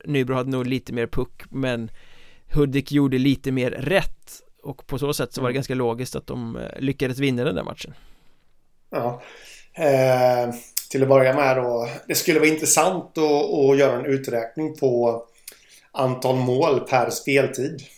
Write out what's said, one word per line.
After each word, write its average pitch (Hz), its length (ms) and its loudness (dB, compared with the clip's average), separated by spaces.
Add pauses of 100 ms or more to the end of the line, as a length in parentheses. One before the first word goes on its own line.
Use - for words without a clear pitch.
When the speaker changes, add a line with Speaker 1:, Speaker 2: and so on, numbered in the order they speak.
Speaker 1:
Nybro 131 300 0
hade 127 160 -2
nog 127 160 -2
lite 127 260 -4
mer 117 140 -4
puck, - 440 -4
men 123 400 -4 (640)
Hudik 139 400 2
gjorde 139 260 2
lite 131 340 2
mer 127 180 0
rätt - 720 -2 (220)
och - 240 -14
på 135 120 -6
så 143 160 -2
sätt 135 180 -6
så - 80 -8
var 127 80 0
det 120 40 -2
Speaker 2:
Mm. - 20 -4
Speaker 1:
ganska 131 200 -4
logiskt 123 420 -4
att 131 100 -10
de, 120 300 -10
eh, - 240 -12
lyckades 131 380 -2
vinna 127 260 0
den 165 100 -2
där - 100 -4
matchen. - 300 -14 (960)
Speaker 2:
Ja. 127 320 -6 (520)
Eh, 127 800 4 (360)
till 135 120 2
att 131 60 2
börja 131 260 6
med 135 220 2
då, 120 320 -2 (180)
det 170 80 -4
skulle 160 240 2
vara 156 100 6
intressant 160 720 0
att, 151 360 2
att 139 240 6
göra 127 200 4
en 135 80 -6
uträkning 135 720 -4
på 120 460 0 (720)
antal 127 440 0
mål 127 440 2
per 123 300 0
speltid 139 720 -2 (160)